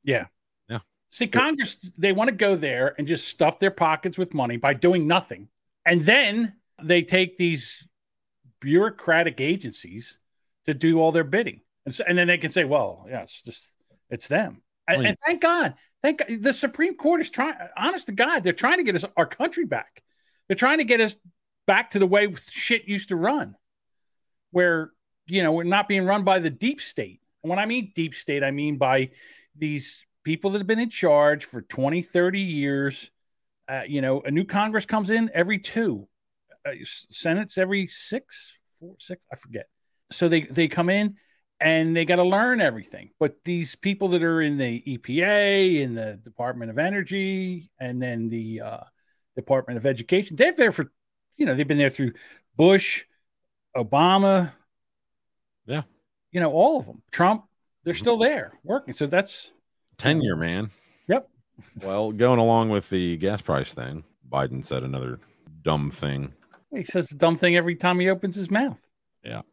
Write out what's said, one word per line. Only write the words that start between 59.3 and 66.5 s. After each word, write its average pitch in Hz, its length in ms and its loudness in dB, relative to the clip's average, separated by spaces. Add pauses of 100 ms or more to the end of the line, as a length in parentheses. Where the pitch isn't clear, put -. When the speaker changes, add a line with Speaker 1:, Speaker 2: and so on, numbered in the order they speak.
Speaker 2:
Tenure, 131 380 0
man. 90 340 -4 (380)
Speaker 1:
Yep. - 200 0 (540)
Speaker 2:
Well, 104 300 -4
going 120 280 4
along 113 300 4
with 101 200 0
the 90 280 0
gas 98 220 -2
price 67 340 -2
thing, 69 300 -12 (240)
Biden 67 360 -4
said 65 180 -6
another 64 360 -8 (440)
dumb 76 280 0
thing. 69 420 -6 (420)